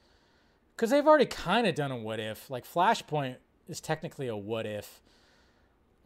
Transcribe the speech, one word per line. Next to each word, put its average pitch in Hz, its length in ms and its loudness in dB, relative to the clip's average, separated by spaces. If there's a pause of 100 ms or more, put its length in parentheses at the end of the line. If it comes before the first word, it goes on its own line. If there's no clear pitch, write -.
(800)
'Cause 220 100 0
they've 277 180 4
already 302 200 8
kinda 202 460 0
done 139 200 -2
a 123 60 -6
what 110 200 -6
if. 110 300 -8
Like, 123 160 -8
Flashpoint 151 720 0 (320)
is 170 140 -12
technically 156 460 -6
a 110 80 -4
what 107 280 -4
if. 104 380 -10 (1040)